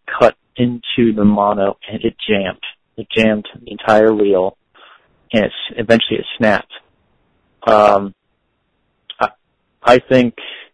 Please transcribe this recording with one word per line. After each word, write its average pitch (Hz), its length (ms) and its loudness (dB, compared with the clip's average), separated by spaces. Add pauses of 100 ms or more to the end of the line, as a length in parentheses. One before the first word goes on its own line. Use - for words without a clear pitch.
cut - 300 0 (180)
into 120 640 -2
the 104 80 0
mono, 101 520 0 (140)
and 107 140 -8
it 113 100 -4 (140)
jammed. 98 340 -4 (340)
It 110 100 -14 (100)
jammed 110 320 0 (160)
the - 60 -20
entire 110 420 2
reel, 98 460 0 (760)
and 104 140 2
it's, - 80 -12 (160)
eventually 113 480 0
it - 80 -10 (100)
snapped. 107 360 -2 (960)
Um, 104 480 2 (1040)
I, 113 100 -2 (540)
I 123 180 4
think, 123 340 0 (400)